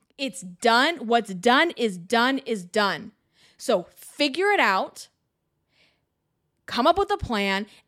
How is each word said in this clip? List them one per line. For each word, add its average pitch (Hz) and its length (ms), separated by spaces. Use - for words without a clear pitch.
It's 269 260
done. 233 680
What's 226 260
done 254 420
is 214 220
done 233 420
is - 240
done. 185 500
So - 380
figure 302 560
it 381 80
out, 196 480
come 240 200
up 339 120
with 392 140
a 403 60
plan, 202 480